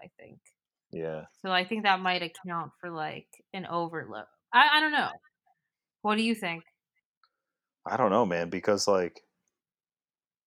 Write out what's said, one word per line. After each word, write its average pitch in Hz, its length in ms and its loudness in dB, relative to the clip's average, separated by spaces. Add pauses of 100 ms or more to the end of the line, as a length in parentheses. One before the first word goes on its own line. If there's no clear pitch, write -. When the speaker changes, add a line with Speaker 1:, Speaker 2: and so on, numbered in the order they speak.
Speaker 1:
I - 160 -20
think. - 200 -20 (540)
Speaker 2:
Yeah. 80 340 -8 (160)
Speaker 1:
So 190 100 -6
I 180 120 2
think 214 200 -6
that 190 160 4
might 180 220 -2
account 170 580 -8
for, 175 100 -10
like, 156 380 -8 (240)
an 185 140 -10
overload. 156 580 -6 (280)
I, 285 260 6
I - 20 6
don't 302 120 2
know. 226 180 0 (920)
What 208 140 2
do 220 60 2
you 226 120 2
think? 170 300 -6 (1200)
Speaker 2:
I 92 100 -2
don't 117 140 4
know, 110 160 6
man, 87 240 -2
because, 98 380 0
like, 92 320 2 (1300)